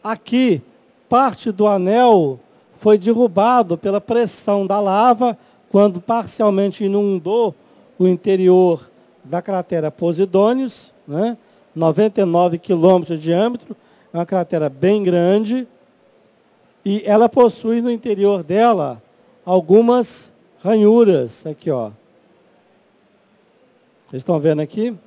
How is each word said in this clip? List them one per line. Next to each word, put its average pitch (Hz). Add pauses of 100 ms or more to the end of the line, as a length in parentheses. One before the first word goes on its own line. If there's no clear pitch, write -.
Aqui, 226 (480)
parte 240
do 202
anel 196 (360)
foi 214
derrubado 214
pela 196
pressão 202
da 196
lava, 214 (360)
quando 196
parcialmente 202
inundou 202 (420)
o 185
interior 185 (360)
da 165
cratera 175
Posidônios, 196 (140)
né? 202 (380)
Noventa 165
e 190
nove 170
quilômetros 170
de 156
diâmetro, 214 (380)
é 170
uma 170
cratera 170
bem 185
grande, 202 (1160)
e 202
ela 214
possui 233
no 240
interior 202
dela 165 (420)
algumas 208 (320)
ranhuras, 208
aqui, 156
ó. 117 (2250)
Vocês 131
estão 165
vendo 151
aqui? 220 (120)